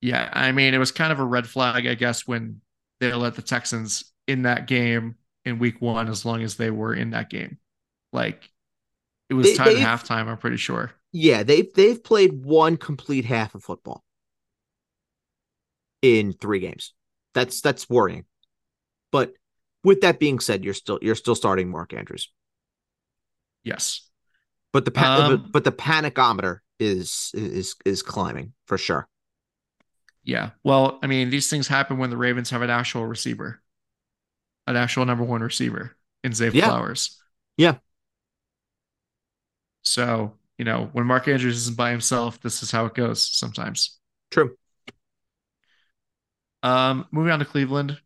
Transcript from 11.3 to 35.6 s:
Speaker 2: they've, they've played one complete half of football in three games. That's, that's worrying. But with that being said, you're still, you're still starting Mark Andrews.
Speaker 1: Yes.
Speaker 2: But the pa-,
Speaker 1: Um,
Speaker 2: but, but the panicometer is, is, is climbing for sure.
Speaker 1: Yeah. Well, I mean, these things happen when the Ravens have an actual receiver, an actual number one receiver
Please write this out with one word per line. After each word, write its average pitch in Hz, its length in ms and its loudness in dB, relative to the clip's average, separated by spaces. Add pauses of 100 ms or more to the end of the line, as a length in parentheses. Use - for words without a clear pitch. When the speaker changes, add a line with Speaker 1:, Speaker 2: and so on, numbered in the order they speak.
Speaker 2:
they've, 151 300 4
they've 226 300 6
played 175 420 4
one 160 320 4
complete 139 480 -4
half 113 300 -2
of 101 100 -18
football - 400 -12 (2000)
in 110 320 4
three 104 240 -2
games. - 340 -10 (400)
That's, 127 300 -2
that's 143 260 -2
worrying. 92 380 0 (840)
But 135 220 2 (520)
with 196 180 6
that 175 160 4
being 143 200 2
said, 98 260 -2
you're 98 100 -4
still, - 260 -6
you're 110 140 2
still 117 200 0
starting 92 360 0
Mark 85 240 -10
Andrews. - 360 -12 (1300)
Speaker 1:
Yes. - 440 -8 (640)
Speaker 2:
But 135 140 2
the 120 60 0
pa-, 131 260 4
Speaker 1:
Um, 139 280 4
Speaker 2:
but, - 80 -20
but 147 120 2
the 135 80 2
panicometer 127 840 0 (200)
is, 95 540 -4
is, 98 420 -6 (120)
is 98 160 -2
climbing 69 500 -6 (140)
for 98 100 -2
sure. 82 320 -2 (1160)
Speaker 1:
Yeah. 120 260 -4 (100)
Well, 135 400 4
I 139 40 -4
mean, 131 220 0
these 135 220 -2
things 143 180 -4
happen 135 300 0
when 127 100 -2
the 120 80 -6
Ravens 123 320 -2
have 120 140 -4
an 120 80 -2
actual 120 340 -2
receiver, 117 560 -8 (1040)
an 127 80 -2
actual 123 300 0
number 123 180 0
one 117 200 -2
receiver 117 520 -6 (280)